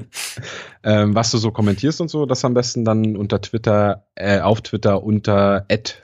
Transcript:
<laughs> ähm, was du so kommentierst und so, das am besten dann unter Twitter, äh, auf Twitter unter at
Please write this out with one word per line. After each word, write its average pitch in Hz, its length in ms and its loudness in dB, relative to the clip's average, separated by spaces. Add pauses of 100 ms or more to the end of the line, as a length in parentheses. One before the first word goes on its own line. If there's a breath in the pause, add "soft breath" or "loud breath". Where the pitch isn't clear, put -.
(200)
<laughs> - 640 -14
ähm, 104 300 2
was 113 180 0
du 120 60 0
so 110 140 0
kommentierst 104 480 0
und 170 100 -4
so, 151 160 -2
das 127 200 -2
am 123 80 0
besten 123 320 -2
dann 110 320 0
unter 104 240 -2
Twitter, 104 760 0
äh, 98 240 0
auf 107 220 2
Twitter 98 420 0
unter 101 680 2
at 110 340 -4